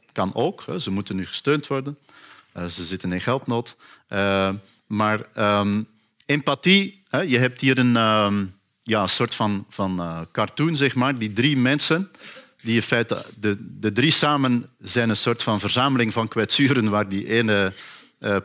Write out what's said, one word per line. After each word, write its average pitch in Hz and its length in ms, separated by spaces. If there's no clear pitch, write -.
kan 95 220
ook, 156 320
hè, 90 120
ze 95 120
moeten 95 260
nu 92 100
gesteund 143 400
worden. 139 320
Eh, 90 140
ze 87 180
zitten 90 280
in 90 80
geldnood. 120 560
Eh, 98 420
maar, 107 480
ehm, 104 480
empathie, 180 800
hè, 135 120
je 139 180
hebt 127 220
hier 131 180
een, 123 180
ehm, 107 480
ja, 110 240
soort - 280
van, 104 340
van, 95 320
eh, 82 200
cartoon, 151 440
zeg 135 180
maar. 127 240
Die 107 140
drie 131 240
mensen, 147 540
die - 120
in 110 80
feite, 117 420
de, 104 220
de 107 320
drie 147 180
samen 139 680
zijn 117 300
een 107 80
soort - 260
van 107 180
verzameling 120 520
van 110 160
kwetsuren 117 640
waar 104 180
die 98 180
ene, 104 460
eh, 104 260